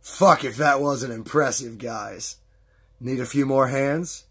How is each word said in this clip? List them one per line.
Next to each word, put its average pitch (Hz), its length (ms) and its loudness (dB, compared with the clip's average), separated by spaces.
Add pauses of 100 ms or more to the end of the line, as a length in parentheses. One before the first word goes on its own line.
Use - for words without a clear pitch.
Fuck 175 440 4
if 113 120 -6
that 139 240 2
wasn't 135 320 -2
impressive, 113 640 -2
guys. 104 600 -10 (640)
Need 127 200 -4
a 127 60 -4
few 139 200 0
more 135 220 4
hands? 139 640 -2